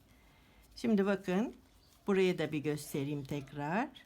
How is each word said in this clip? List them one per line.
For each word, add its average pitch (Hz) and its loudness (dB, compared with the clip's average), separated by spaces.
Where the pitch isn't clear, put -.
Şimdi 208 2
bakın. 196 0
Buraya 190 4
da 156 -2
bir 156 -2
göstereyim 147 -2
tekrar. 147 -4